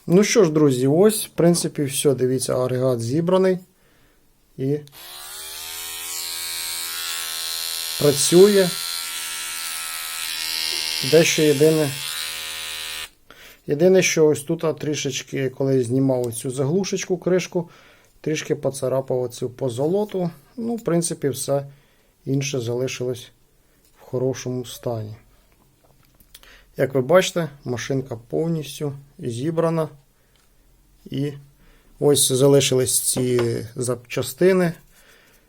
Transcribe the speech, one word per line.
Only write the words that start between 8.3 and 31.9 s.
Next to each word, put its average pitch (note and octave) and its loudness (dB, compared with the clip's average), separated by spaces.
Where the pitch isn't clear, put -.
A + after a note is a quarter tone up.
Дещо D#3+ 6
єдине, D3+ 4
єдине, F3+ 4
що D#3+ 4
ось D3 4
тут, E3+ -4
а, D#3 0
трішечки, C#3 -4
коли C3+ 2
знімав B2+ 2
оцю A#2 -6
заглушечку, F3 -2
кришку, F3 -2
трішки D3+ -4
поцарапав C3+ -2
оцю A#2+ -6
позолоту. E3+ -2
Ну, A#3 -6
в - -10
принципі, E3 0
все C#3 -2
інше C#3 -2
залишилось B2 -4
в - -20
хорошому B2+ -4
стані. A2 -8
Як C#3 0
ви C3+ 2
бачите, E3+ 2
машинка B2 -4
повністю D3+ -4
зібрана. D#3+ -2
І C#3 -4